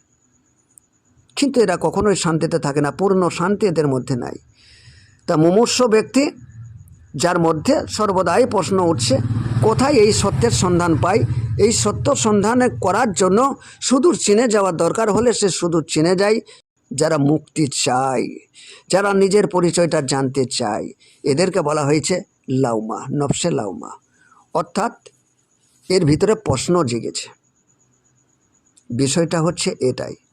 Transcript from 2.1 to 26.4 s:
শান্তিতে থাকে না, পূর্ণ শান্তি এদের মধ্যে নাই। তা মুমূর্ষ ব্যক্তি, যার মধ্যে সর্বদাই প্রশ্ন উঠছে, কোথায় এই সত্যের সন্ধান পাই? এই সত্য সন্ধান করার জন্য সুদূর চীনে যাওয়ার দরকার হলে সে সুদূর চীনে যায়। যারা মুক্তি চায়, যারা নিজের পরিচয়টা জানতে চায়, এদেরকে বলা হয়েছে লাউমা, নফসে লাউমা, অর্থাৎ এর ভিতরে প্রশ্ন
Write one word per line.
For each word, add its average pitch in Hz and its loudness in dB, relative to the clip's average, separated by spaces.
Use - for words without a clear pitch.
শান্তিতে 160 -2
থাকে 143 -2
না, 143 0
পূর্ণ 190 0
শান্তি 196 -2
এদের 160 0
মধ্যে 131 -2
নাই। 117 -8
তা 170 2
মুমূর্ষ 190 4
ব্যক্তি, 240 2
যার 175 0
মধ্যে 165 2
সর্বদাই 190 0
প্রশ্ন 196 0
উঠছে, 170 0
কোথায় 247 2
এই 214 4
সত্যের 208 0
সন্ধান 175 2
পাই? 180 0
এই 214 4
সত্য 214 -2
সন্ধান 220 2
করার 214 0
জন্য 196 2
সুদূর 277 2
চীনে 208 2
যাওয়ার 196 0
দরকার 170 0
হলে 220 2
সে 196 0
সুদূর 165 -2
চীনে 160 0
যায়। 208 2
যারা 156 0
মুক্তি 151 0
চায়, 131 -2
যারা 202 2
নিজের 196 4
পরিচয়টা 170 0
জানতে 135 -2
চায়, 110 -4
এদেরকে 175 0
বলা 151 -2
হয়েছে 156 0
লাউমা, 113 -2
নফসে 147 -2
লাউমা, 107 -6
অর্থাৎ 190 -4
এর 185 2
ভিতরে 156 2
প্রশ্ন 170 0